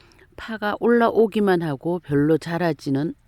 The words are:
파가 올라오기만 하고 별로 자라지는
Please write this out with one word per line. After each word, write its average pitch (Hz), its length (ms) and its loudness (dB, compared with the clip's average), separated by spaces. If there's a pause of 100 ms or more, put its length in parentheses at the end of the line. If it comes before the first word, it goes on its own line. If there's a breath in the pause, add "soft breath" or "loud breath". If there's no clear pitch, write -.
(380 soft breath)
파가 214 420 -6
올라오기만 214 840 2
하고 165 380 -4
별로 147 380 2
자라지는 165 760 -4 (140)